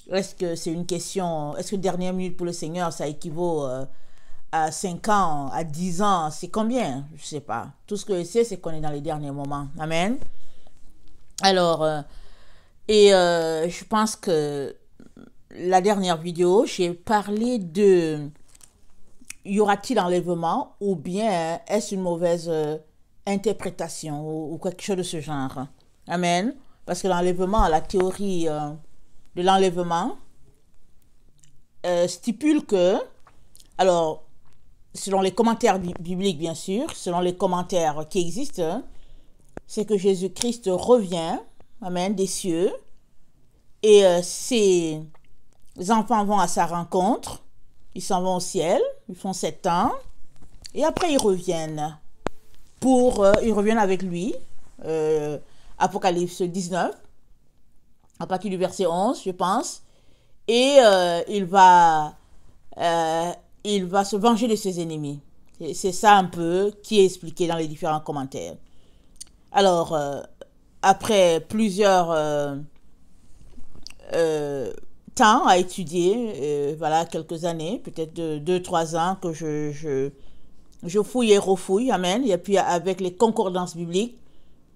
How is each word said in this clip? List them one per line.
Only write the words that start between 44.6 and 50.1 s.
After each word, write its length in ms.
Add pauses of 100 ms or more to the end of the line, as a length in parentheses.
enfants 340
vont 160
à 80
sa 180
rencontre, 760 (540)
ils 60
s'en 220
vont 140
au 20
ciel, 420 (260)
ils 80
font 180
sept 340
ans, 240 (800)